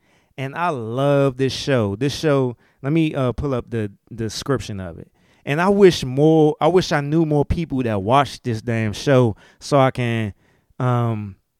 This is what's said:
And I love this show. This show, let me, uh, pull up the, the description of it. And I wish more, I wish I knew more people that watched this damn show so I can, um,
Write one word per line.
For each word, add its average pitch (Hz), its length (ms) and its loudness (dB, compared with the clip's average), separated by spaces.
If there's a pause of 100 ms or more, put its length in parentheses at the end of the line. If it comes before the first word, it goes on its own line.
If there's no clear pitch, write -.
(380)
And 135 180 -10
I 170 140 -2
love 135 680 0
this 131 160 0
show. 110 420 0
This 135 180 -2
show, 135 420 0 (260)
let 139 120 -2
me, 160 220 0
uh, 131 160 0
pull 135 220 -4
up 120 160 -6
the, 107 220 -4 (180)
the 113 160 -8
description 110 540 -6
of 87 200 -12
it. - 100 -20 (360)
And 147 160 -2
I 190 80 2
wish 196 340 6
more, 151 560 4
I 151 80 2
wish 175 240 2
I 156 80 0
knew 151 260 0
more 147 200 0
people 143 380 -4
that 110 180 -2
watched 127 420 0
this 110 180 -4
damn 113 300 -4
show 127 460 2 (220)
so 143 200 0
I 131 120 4
can, 113 420 -4 (440)
um, 117 600 -2 (220)